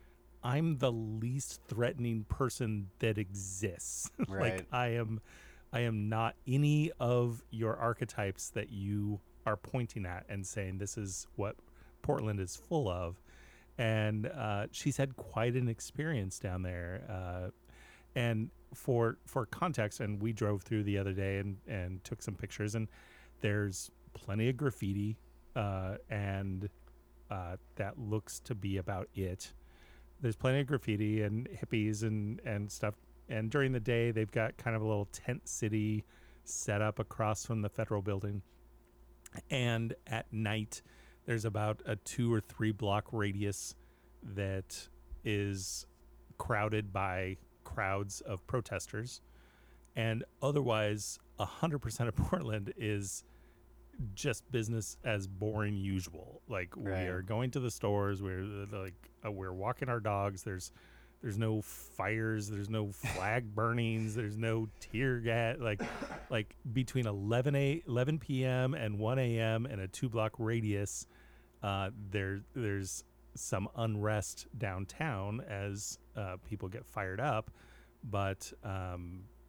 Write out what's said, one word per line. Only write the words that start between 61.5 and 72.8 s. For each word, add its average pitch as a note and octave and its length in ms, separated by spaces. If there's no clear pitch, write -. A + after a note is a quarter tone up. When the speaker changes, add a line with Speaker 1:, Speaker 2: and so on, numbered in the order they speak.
Speaker 1:
fires, A2 880
there's G2+ 180
no G#2+ 220
flag G#2 560
<laughs> G#2 80
burnings, A2+ 600
there's G#2+ 200
no A2+ 320
tear B2 400
gas. A2+ 400
Like, G#2+ 200
like, A2 280
between B2+ 340
eleven A2+ 480
a, C#3 320
eleven C3+ 320
P C3 260
M B2+ 300
and G#2+ 240
one A2+ 220
A A#2 180
M A2+ 260
in G#2+ 140
a F#2+ 80
two B2 220
block A2 300
radius, G#2+ 680
uh, G2 280
there, G2 300
there's G2+ 500